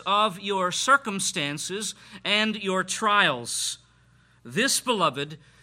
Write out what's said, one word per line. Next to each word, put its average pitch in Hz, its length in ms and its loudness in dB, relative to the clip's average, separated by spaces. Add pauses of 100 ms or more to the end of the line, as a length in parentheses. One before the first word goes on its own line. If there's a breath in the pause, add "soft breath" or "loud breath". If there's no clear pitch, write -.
of 202 340 2
your 190 320 0
circumstances 190 1200 0 (300 loud breath)
and 214 320 0
your 190 260 0
trials. 185 960 0 (640 soft breath)
This, 175 380 0
beloved, 156 560 0 (260 soft breath)